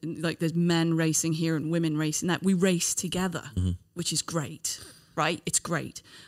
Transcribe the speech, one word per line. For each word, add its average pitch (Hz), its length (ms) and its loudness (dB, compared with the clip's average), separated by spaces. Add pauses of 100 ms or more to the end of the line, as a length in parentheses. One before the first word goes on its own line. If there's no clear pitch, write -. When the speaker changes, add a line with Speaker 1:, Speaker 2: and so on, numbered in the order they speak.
Speaker 1:
like, 160 360 -4
there's 165 160 0
men 165 400 4
racing 160 400 2
here 165 220 2
and 151 140 -2
women 165 280 2
racing 156 300 0
that. 175 140 0
We 190 120 4
race 180 400 2
together, 180 480 -2 (120)
Speaker 2:
Mm-hmm. 90 180 2 (220)
Speaker 1:
which 175 180 -4
is 156 100 0
great, - 600 -6 (320)
right? 160 300 0
It's - 160 0
great. 147 420 -4 (260)